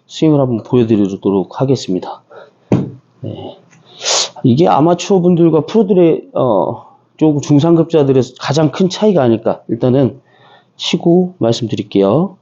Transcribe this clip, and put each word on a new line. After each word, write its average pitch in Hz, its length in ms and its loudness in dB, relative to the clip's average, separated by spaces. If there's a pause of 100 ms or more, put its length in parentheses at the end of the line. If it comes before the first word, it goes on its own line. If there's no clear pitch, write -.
스윙을 156 320 0
한번 123 240 -2
보여드리도록 101 960 0
하겠습니다. 123 640 -4 (1000)
네. - 380 -14 (840)
이게 135 240 2
아마추어 175 520 2
분들과 170 460 2
프로들의, 185 680 0
어, 104 560 -2 (260)
조금 151 240 0
중상급자들의 147 840 2 (160)
가장 147 320 -2
큰 185 180 -2
차이가 185 340 0
아닐까. 110 460 0
일단은 123 520 0 (560)
치고 180 600 0
말씀드릴게요. 113 1040 -2